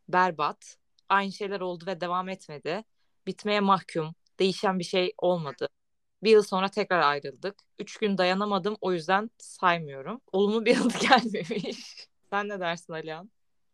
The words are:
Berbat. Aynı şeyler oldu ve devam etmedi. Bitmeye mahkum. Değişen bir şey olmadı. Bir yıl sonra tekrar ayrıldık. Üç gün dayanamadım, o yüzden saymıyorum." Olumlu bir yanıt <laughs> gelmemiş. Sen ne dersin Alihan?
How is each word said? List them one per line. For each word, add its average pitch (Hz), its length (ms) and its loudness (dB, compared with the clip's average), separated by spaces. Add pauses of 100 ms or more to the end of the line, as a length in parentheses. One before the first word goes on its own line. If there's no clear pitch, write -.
Berbat. 175 680 0 (320)
Aynı 196 220 2
şeyler 196 300 -6
oldu 175 260 -6
ve 180 140 -6
devam 180 280 -4
etmedi. 180 540 -8 (440)
Bitmeye 208 320 -2
mahkum. 185 560 0 (240)
Değişen 185 400 0
bir 175 40 -4
şey 180 340 0
olmadı. 160 520 -2 (540)
Bir 214 80 6
yıl 214 120 8
sonra 190 260 0
tekrar 185 320 0
ayrıldık. 143 540 -2 (240)
Üç - 180 -12
gün 202 200 0
dayanamadım, 190 640 0
o 185 120 0
yüzden 190 440 0
saymıyorum." 160 840 -2 (100)
Olumlu 208 340 2
bir 233 100 6
yanıt 226 240 0
<laughs> - 100 0
gelmemiş. 226 1000 0 (220)
Sen 202 200 -4
ne 208 100 -8
dersin 170 340 -6
Alihan? 160 380 -12 (420)